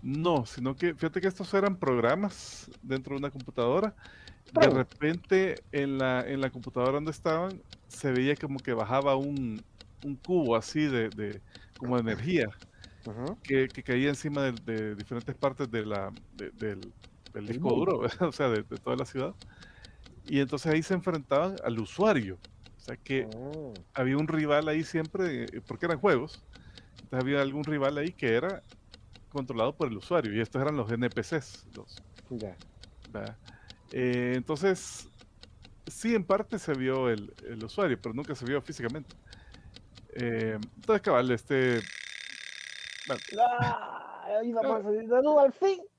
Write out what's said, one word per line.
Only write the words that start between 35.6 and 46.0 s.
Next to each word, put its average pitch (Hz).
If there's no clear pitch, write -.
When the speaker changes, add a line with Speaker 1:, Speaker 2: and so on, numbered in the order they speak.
Speaker 1:
sí, -
en 202
parte 202
se 156
vio 131
el, 107
el 110
usuario, 143
pero 113
nunca 143
se 123
vio 135
físicamente. 131
Eh, 113
entonces, 208
cabal, 127
este, 127
bueno. 127
Speaker 2:
Ah, 233
ahí 240
vamos 226
Speaker 1:
Ah. 226
Speaker 2:
a 208
salir 214
de 247
duda 294
al 269
fin. 381